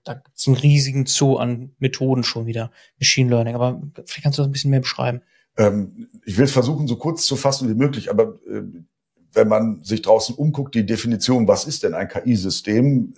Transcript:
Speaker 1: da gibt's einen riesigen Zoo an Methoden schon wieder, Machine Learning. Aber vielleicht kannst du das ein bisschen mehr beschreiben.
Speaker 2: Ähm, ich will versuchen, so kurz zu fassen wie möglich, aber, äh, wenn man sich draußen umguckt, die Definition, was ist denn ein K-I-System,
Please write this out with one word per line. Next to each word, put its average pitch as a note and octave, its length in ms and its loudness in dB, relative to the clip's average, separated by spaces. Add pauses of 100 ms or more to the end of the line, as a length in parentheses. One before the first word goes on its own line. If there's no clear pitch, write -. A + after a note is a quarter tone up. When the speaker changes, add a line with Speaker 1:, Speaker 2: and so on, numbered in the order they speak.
Speaker 1:
da - 100 -12
gibt's - 320 -6
einen C3+ 100 4
riesigen C3+ 500 2
Zoo C3+ 300 2
an A#2+ 420 -6
Methoden C3 460 0
schon A2+ 220 -6
wieder, A#2 240 -6 (280)
Machine C3 320 2
Learning. A#2+ 260 2
Aber B2 240 -2 (260)
vielleicht - 160 -12
kannst C#3+ 160 0
du D3 40 2
das C#3 60 2
ein C#3 40 -2
bisschen C#3 180 -2
mehr C3+ 100 4
beschreiben. B2+ 400 -4 (360)
Speaker 2:
Ähm, G#2 520 0 (160)
ich F#2 140 -6
will C3+ 80 6
versuchen, C#3 400 0
so A#2+ 100 -2
kurz E3 300 -4
zu - 80 0
fassen C3 340 -2
wie A2 60 0
möglich, C3 360 -2
aber, G#2+ 280 0 (100)
äh, G#2 140 -8 (720)
wenn A2 160 4
man G#2+ 340 0
sich A2 180 -4
draußen A2 360 2
umguckt, D3 380 -2
die A2 120 2
Definition, A2+ 600 0
was G2 180 2
ist - 160 -6
denn F2 100 0
ein E2+ 160 -6
K-I-System, A2+ 1080 0